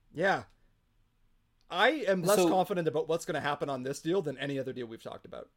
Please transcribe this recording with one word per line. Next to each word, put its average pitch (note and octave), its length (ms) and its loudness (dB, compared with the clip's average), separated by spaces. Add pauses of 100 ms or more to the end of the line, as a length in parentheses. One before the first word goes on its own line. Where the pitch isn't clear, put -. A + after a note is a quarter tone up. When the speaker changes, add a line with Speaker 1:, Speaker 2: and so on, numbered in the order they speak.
(140)
Speaker 1:
yeah. D#3+ 300 0 (1300)
I G3+ 200 4 (180)
am F#3 160 2
less G3 140 6
Speaker 2:
So F3+ 120 6
Speaker 1:
confident F3+ 380 2
about D#3 200 0
what's D#3+ 180 0
gonna D3+ 160 -2
happen C#3+ 280 -2
on B2+ 140 -4
this C3+ 180 -4
deal F3+ 200 2
than C#3 160 -4
any C#3+ 220 -4
other C3 140 -4
deal A#2+ 140 -8
we've A2 160 -14
talked - 220 -12
about. - 320 -14